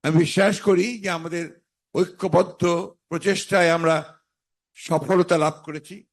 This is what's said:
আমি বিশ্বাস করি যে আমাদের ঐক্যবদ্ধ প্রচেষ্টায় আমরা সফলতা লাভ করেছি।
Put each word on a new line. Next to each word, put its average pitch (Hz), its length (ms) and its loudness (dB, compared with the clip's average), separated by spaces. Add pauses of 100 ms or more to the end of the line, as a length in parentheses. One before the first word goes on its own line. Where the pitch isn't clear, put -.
আমি 160 120 0 (100)
বিশ্বাস 196 360 0
করি 190 240 2 (140)
যে 196 100 -8
আমাদের 170 360 -8 (500)
ঐক্যবদ্ধ 175 680 0 (460)
প্রচেষ্টায় 180 680 0
আমরা 165 200 2 (760)
সফলতা 170 640 0
লাভ 156 180 0 (100)
করেছি। 156 300 -14 (180)